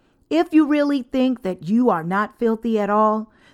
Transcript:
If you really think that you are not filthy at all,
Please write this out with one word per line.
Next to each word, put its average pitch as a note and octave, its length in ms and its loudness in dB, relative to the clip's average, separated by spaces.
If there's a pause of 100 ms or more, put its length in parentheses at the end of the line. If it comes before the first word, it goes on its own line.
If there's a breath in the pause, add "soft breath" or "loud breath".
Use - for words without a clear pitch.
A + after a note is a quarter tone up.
(300)
If E4 240 -2
you D#4 120 6
really C#4+ 380 0
think B3+ 400 -2
that F3+ 240 -8
you A#3 220 2
are E3+ 140 0
not G3 340 -4
filthy A3+ 420 -2
at G3+ 100 -2
all, G#3+ 420 0 (220 soft breath)